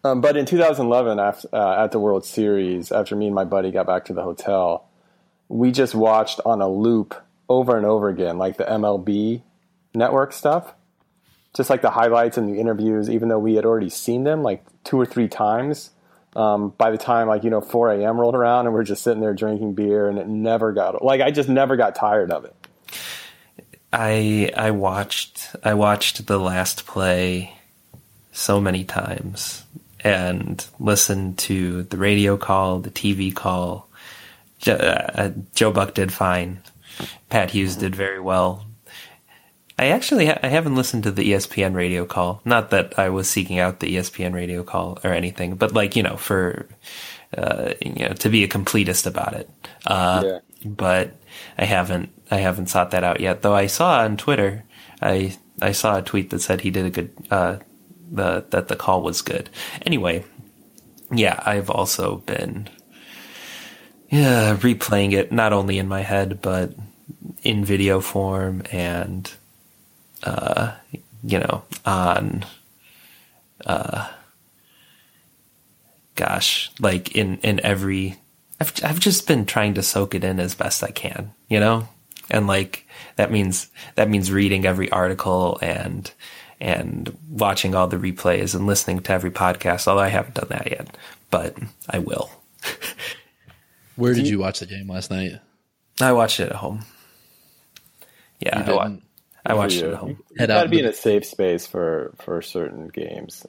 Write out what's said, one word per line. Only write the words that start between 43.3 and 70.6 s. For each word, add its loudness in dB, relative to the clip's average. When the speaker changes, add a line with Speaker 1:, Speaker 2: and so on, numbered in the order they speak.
Speaker 2:
out 0
the -2
E 0
S -4
P -8
N -4
radio -6
call -6
or 0
anything, -4
but, 0
like, 2
you 2
know, -2
for, -2
uh, -2
you -4
know, -4
to -2
be 6
a 0
completist 0
about -4
it. -10
Uh, 2
Speaker 1:
Yeah. -2
Speaker 2:
but 0
I 0
haven't, 0
I 0
haven't 0
sought 2
that 2
out 0
yet. 0
Though 4
I 4
saw 2
on 2
Twitter, 0
I, 0
I 0
saw 0
a 0
tweet -2
that -4
said -2
he -2
did 0
a -2
good, -4
uh, 0
the, -2
that 0
the -2
call 0
was -4
good. -6
Anyway, 0
yeah, 2
I've 0
also -2
been, -8
yeah, 4
replaying 2
it, 2
not 4
only 2
in -2
my -4
head, -2
but -2
in 0
video 2
form -2
and, -6
uh, -2